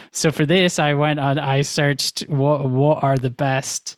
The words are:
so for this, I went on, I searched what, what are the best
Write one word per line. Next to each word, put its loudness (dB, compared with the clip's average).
so 0
for 0
this, 2
I 2
went 2
on, 0
I 0
searched -2
what, 0
what 2
are 2
the -2
best -6